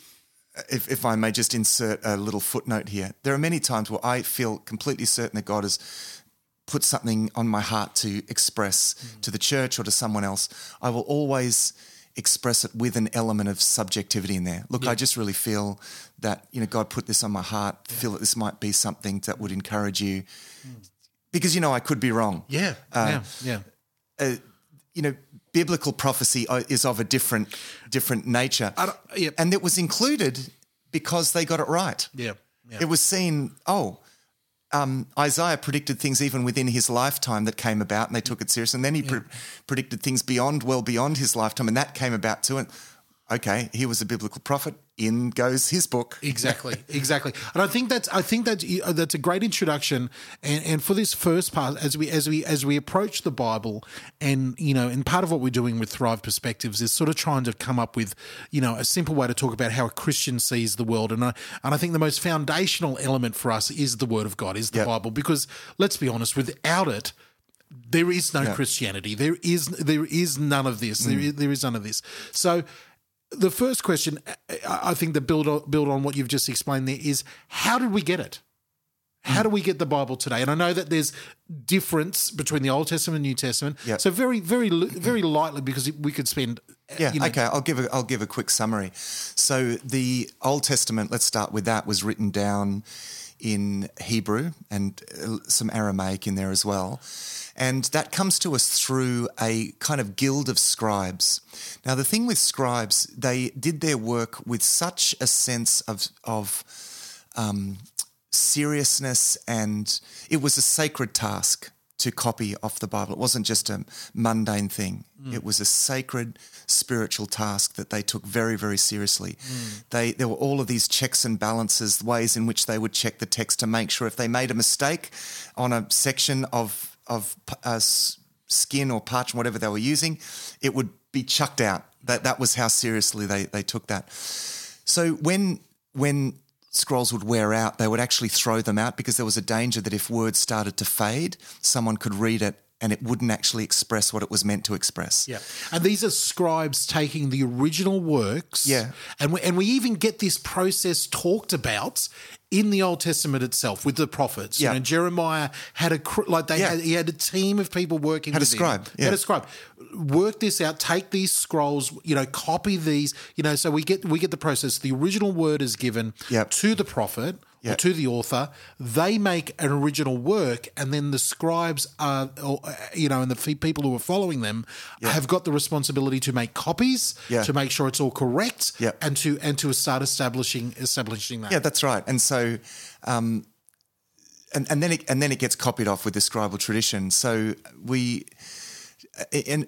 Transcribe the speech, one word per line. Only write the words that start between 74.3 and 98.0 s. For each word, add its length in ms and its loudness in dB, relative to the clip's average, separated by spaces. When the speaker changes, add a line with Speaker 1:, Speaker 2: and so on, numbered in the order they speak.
Speaker 2:
I, 240 0
I 20 2
think, 200 0
that 80 2
build 260 2
on, 220 0
build 180 4
on 160 0
what 140 -2
you've 100 -2
just 220 0
explained 360 -2
there 160 -2
is, 220 0
how 320 0
did 140 0
we 80 2
get 180 0
it? 220 -12
How 180 2
Speaker 1:
Mm. 40 4
Speaker 2:
do 80 4
we 100 2
get 180 0
the 60 0
Bible 320 0
today? 240 -2
And 100 2
I 40 2
know 180 2
that 160 -2
there's 240 2
difference 640 2
between 320 -2
the 80 2
Old 200 2
Testament 300 0
and 40 0
New 100 0
Testament. 520 -2
Speaker 1:
Yeah. 100 2
Speaker 2:
So 160 2
very, 300 2
very, 280 2
li-, 200 2
very 320 0
lightly, 400 2
because 320 -2
we 180 -2
could 160 -4
spend, 320 -2
uh, 100 -14
Speaker 1:
Yeah, 140 4
Speaker 2:
you 80 0
know 60 2
Speaker 1:
okay, 160 2
I'll 180 2
give 180 0
a, 140 0
I'll 100 0
give 180 -2
a 60 -2
quick 220 -4
summary. 460 0
So 800 0
the 540 -2
Old 220 2
Testament, 460 2
let's 140 0
start 300 0
with 100 0
that, 240 0
was 160 -2
written 280 0
down 520 0
in 500 -2
Hebrew 500 0
and, 320 -2
uh, 140 -4
some 260 0
Aramaic 540 -2
in 80 0
there 160 -2
as 140 0
well. 340 -2
And 300 0
that 260 -2